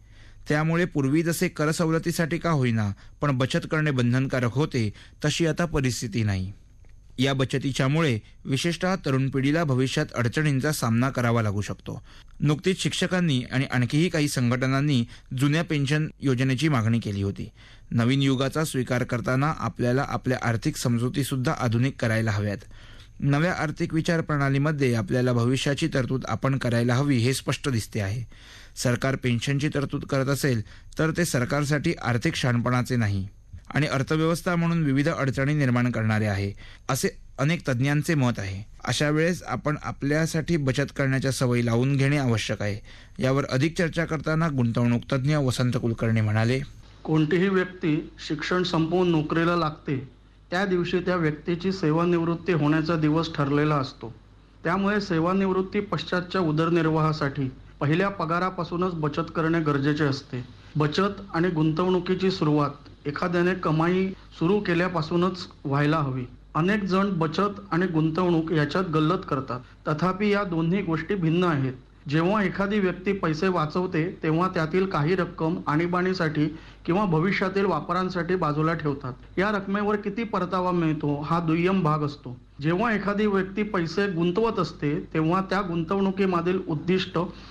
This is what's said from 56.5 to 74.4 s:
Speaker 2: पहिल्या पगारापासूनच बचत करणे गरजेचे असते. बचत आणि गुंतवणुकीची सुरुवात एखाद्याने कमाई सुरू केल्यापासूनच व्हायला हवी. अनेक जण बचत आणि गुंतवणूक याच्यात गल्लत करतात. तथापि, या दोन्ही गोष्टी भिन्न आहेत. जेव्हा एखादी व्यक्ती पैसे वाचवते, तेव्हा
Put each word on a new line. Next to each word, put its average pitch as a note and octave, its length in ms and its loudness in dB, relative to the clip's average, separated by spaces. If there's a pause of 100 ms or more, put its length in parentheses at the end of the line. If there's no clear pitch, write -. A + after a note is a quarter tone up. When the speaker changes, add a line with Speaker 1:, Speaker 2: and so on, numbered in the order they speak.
Speaker 2:
पहिल्या E3 280 2
पगारापासूनच F3 840 -2
बचत D3+ 420 -2
करणे E3 240 2
गरजेचे D3 440 2
असते. C3 400 -4 (320)
बचत F#3+ 460 0 (120)
आणि E3 140 2
गुंतवणुकीची F3+ 800 2
सुरुवात D3 580 0 (180)
एखाद्याने F3 480 0
कमाई F3 540 2
सुरू F#3+ 520 0
केल्यापासूनच F3 840 0 (180)
व्हायला D3 320 2
हवी. C3 280 -2 (300)
अनेक G3 300 2
जण F#3+ 340 0
बचत F#3 420 -2 (100)
आणि E3+ 160 2
गुंतवणूक D#3+ 640 2
याच्यात D#3 320 2
गल्लत D#3+ 440 0
करतात. C3 320 -4 (280)
तथापि, F#3 400 0
या G3+ 160 2
दोन्ही E3+ 380 0
गोष्टी D#3+ 320 -2
भिन्न E3+ 300 2
आहेत. C3+ 280 0 (360)
जेव्हा F3 340 2
एखादी G3+ 360 0
व्यक्ती F#3+ 340 0
पैसे F3+ 360 0
वाचवते, F3+ 720 0
तेव्हा E3 260 2